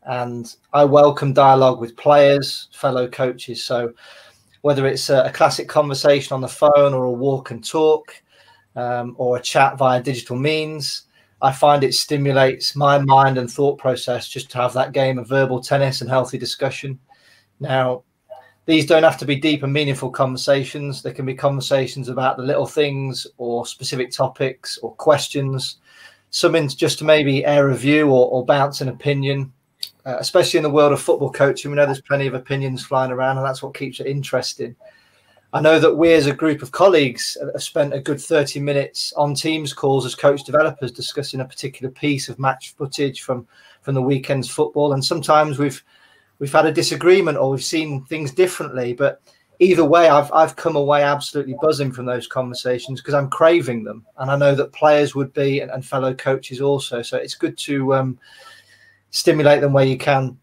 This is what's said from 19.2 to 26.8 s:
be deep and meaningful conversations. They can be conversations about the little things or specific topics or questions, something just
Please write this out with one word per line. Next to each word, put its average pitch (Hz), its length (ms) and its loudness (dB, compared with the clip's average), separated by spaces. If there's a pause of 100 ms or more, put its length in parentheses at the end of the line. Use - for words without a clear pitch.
be 139 100 0
deep 143 280 -2
and 135 80 -4
meaningful 139 380 -2
conversations. 139 920 -2
They - 120 -8
can 139 120 -8
be 131 100 -6
conversations 135 760 -2
about 131 280 -2
the 127 60 -10
little 139 220 0
things 135 640 -4 (100)
or 120 280 -4
specific 123 460 -8
topics - 680 -4
or 113 160 -10
questions, 135 840 -2 (540)
something 160 360 2
just 139 320 -2